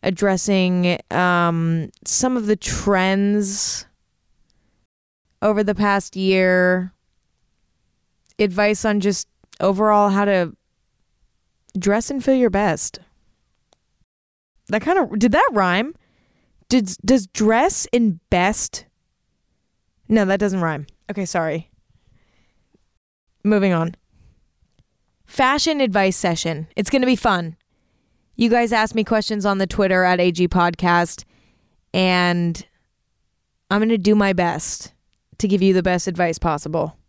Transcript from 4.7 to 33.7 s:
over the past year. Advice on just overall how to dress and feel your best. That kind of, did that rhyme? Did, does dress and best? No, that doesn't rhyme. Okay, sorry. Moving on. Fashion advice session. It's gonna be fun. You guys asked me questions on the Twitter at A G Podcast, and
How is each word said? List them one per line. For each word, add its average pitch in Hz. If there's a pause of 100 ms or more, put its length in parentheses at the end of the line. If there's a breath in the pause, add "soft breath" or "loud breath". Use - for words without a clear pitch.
over 214
the 202
past 202
year. 185 (1400)
Advice 208
on 208
just 196 (320)
overall 208
how 196
to 185 (1200)
dress 202
and 269
feel 269
your 247
best. 190 (1700)
That 214
kind 349
of, 247
did 214
that 403
rhyme? 208 (760)
Did, 240 (160)
does 220
dress 226
and 220 (100)
best? - (1200)
No, 214
that 196
doesn't 190
rhyme. 156 (240)
Okay, 196
sorry. 160 (1700)
Moving 202
on. 165 (1300)
Fashion 285
advice 196
session. 165
It's 196
gonna 254
be 254
fun. 175 (800)
You 233
guys 233
asked 220
me 220
questions 208
on 196
the 190
Twitter 185
at 180
A 180
G 175
Podcast, 175 (720)
and 180 (1040)